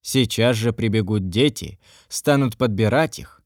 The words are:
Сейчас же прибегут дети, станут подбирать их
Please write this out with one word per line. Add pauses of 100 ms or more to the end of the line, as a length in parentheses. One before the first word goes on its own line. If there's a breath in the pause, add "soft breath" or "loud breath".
Сейчас
же
прибегут
дети, (280 soft breath)
станут
подбирать
их